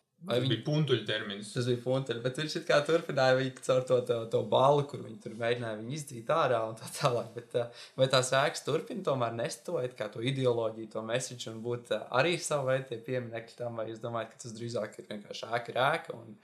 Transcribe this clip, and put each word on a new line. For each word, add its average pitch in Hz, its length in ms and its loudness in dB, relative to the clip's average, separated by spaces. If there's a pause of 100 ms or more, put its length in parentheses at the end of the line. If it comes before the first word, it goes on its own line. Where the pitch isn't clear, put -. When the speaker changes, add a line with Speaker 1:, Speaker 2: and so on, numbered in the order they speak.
(220)
Speaker 1:
vai 117 160 0
Speaker 2:
Tas 127 40 4
Speaker 1:
viņ- 131 80 2
Speaker 2:
bija 113 140 0
puntuļu 147 400 2
termins. 104 460 -4
Speaker 1:
Tas 123 180 -2
bija 123 100 2
puntuļu, 127 440 -2
bet 127 160 -2
viņš 156 180 -4
it 165 100 -4
kā 151 140 6
turpināja 147 560 4
viņu 131 220 2
caur 131 260 4
to, 127 160 4
to, 117 160 2 (120)
to 120 140 2
balu, 131 440 6
kur 127 140 -10
viņi 110 200 -12
tur 110 140 -10
mēģināja 117 440 -2
viņu 113 160 -8
izdzīt 135 360 -8
ārā 139 340 4
un 113 100 -4
tā - 160 -14
tālāk. 120 420 0
Bet, - 220 -12
ā, 120 120 0 (260)
vai 131 160 4
tās 131 240 2
ēkas 139 320 2
turpina 160 420 -2
tomēr 120 300 0
nest 135 280 -4
to, 180 160 -4
it 127 140 -4
kā 107 160 -6
to 113 140 -8
ideoloģiju, 117 680 0
to 110 140 -6
message 120 440 -4
un 113 140 -8
būt, 120 300 -4
ā, 107 80 0 (100)
arī 139 280 4
savu 143 340 0
veidu 131 180 0
tie 117 80 -6
pieminekļi 113 600 -8
tam, 120 200 -8
vai 110 80 -4
jūs 113 160 -10
domājat, 117 300 -4
ka - 100 -18
tas 110 140 -12
drīzāk 113 420 -6
ir - 120 -12
vienkārši - 380 -10
ēka 117 220 -4
ir 120 100 -2
ēka 147 360 0
un 113 160 -16 (120)